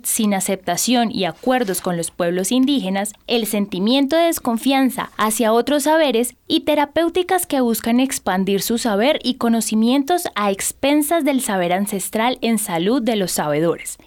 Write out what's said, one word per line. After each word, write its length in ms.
sin 320
aceptación 800
y 120
acuerdos 560
con 160
los 140
pueblos 400
indígenas, 640
el 180
sentimiento 720
de 80
desconfianza 920
hacia 360
otros 320
saberes 500
y 140
terapéuticas 840
que 140
buscan 400
expandir 600
su 180
saber 440
y 120
conocimientos 880
a 160
expensas 760
del 160
saber 320
ancestral 680
en 180
salud 440
de 120
los 160
sabedores. 760